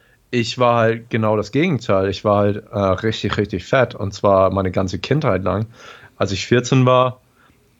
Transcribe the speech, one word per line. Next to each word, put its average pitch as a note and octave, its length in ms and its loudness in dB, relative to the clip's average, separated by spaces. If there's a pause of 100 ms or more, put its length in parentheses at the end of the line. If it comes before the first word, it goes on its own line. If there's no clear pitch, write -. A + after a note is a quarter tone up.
(320)
ich A#2+ 260 -2
war A#2+ 200 2
halt A#2 340 0
genau A2 260 0
das G2+ 140 -4
Gegenteil. B2 580 0
Ich - 160 -6
war G#2 140 4
halt, G2+ 320 0
äh, G#2 80 -4
richtig, G2+ 580 -2
richtig G2+ 280 -4
fett C3 280 2
und G2 220 -8
zwar F#2+ 340 4
meine F#2 220 -2
ganze F#2 260 -4
Kindheit C3 460 -2
lang. F#2+ 240 -2 (500)
Als G2+ 140 -2
ich F#2+ 160 -6
vierzehn B2+ 400 2
war, B2+ 340 2 (580)